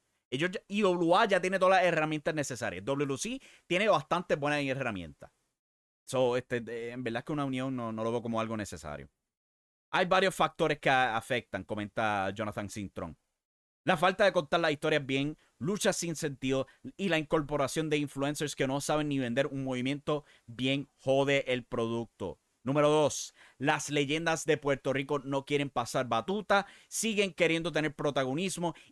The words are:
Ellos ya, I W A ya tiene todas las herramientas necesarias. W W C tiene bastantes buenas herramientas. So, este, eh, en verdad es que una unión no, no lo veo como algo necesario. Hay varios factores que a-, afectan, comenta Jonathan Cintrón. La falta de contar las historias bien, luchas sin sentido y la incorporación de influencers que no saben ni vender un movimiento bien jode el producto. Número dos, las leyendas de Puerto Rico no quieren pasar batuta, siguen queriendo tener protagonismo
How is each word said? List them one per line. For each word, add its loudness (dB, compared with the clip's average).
Ellos 0
ya, -8
I -2
W 4
A 6
ya 4
tiene 0
todas 6
las 4
herramientas 0
necesarias. -4
W 0
W -2
C -6
tiene 2
bastantes 2
buenas 0
herramientas. -6
So, 2
este, -4
eh, -8
en -8
verdad -4
es -20
que -6
una -2
unión -4
no, -6
no -4
lo 0
veo 0
como -2
algo -4
necesario. -10
Hay 2
varios 4
factores 2
que 2
a-, 4
afectan, -2
comenta -2
Jonathan -6
Cintrón. -8
La 2
falta 4
de 6
contar 2
las 2
historias 0
bien, -2
luchas 0
sin -4
sentido -2
y -2
la 2
incorporación 0
de 2
influencers -2
que 0
no -2
saben 0
ni 0
vender 0
un -6
movimiento -2
bien -2
jode 2
el -2
producto. -4
Número 2
dos, 2
las 0
leyendas 0
de 2
Puerto 0
Rico -2
no -4
quieren 0
pasar -2
batuta, 0
siguen -2
queriendo 2
tener -2
protagonismo -2